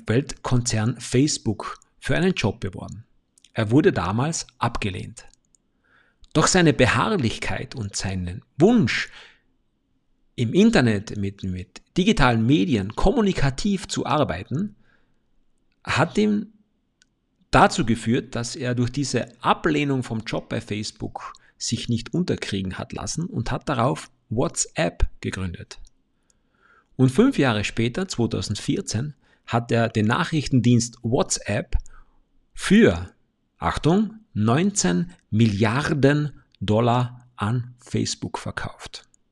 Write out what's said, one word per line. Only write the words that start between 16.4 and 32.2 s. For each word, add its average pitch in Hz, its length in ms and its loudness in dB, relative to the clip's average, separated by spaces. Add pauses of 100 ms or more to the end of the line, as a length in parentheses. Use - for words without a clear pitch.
dazu 165 340 4
geführt, 113 500 -2
dass 120 220 -6
er 123 180 -4
durch 120 160 0
diese 127 380 -4 (140)
Ablehnung 147 600 0
vom 113 180 -6
Job - 280 -8
bei 117 140 -6
Facebook - 720 -10 (240)
sich - 320 -4
nicht 117 240 -4
unterkriegen 101 640 -4
hat - 160 -10
lassen 151 320 -6
und 143 240 -4
hat - 180 -6
darauf 135 420 -2 (200)
WhatsApp 160 760 -2 (140)
gegründet. - 580 -8 (1200)
Und 127 140 4
fünf 254 260 4
Jahre 117 280 2
später, 120 440 -2
zweitausendvierzehn, 113 1040 -4 (300)
hat 120 260 -2
er 117 200 2
den 107 160 0
Nachrichtendienst 123 960 2
WhatsApp 120 720 -2 (800)